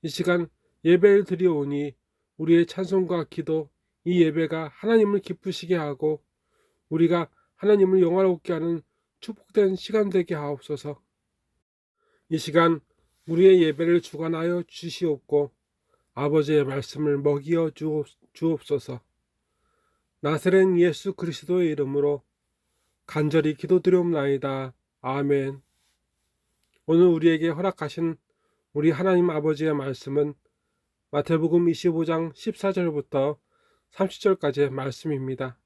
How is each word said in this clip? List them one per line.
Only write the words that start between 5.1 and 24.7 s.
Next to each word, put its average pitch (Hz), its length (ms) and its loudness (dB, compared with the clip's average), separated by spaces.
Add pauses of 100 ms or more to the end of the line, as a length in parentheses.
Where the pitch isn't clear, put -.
기쁘시게 180 540 -6
하고 151 480 -4 (680)
우리가 165 400 0 (240)
하나님을 190 480 4
영화롭게 180 500 0
하는 165 300 -4 (380)
축복된 202 560 -2
시간 202 340 -2
되게 175 240 -2
하옵소서. 147 680 -8 (1300)
이 160 80 -2
시간 165 440 0 (460)
우리의 180 360 6
예배를 165 400 2
주관하여 165 640 -4
주시옵고, 147 920 -4 (580)
아버지의 147 500 2
말씀을 139 540 -4
먹이어 147 520 -2
주옵-, 151 380 -6 (240)
주옵소서. 143 680 -6 (1160)
나사렛 185 600 2
예수 175 340 0
그리스도의 170 580 -4
이름으로 143 520 -2 (840)
간절히 151 480 0
기도드리옵나이다. 147 1200 0 (260)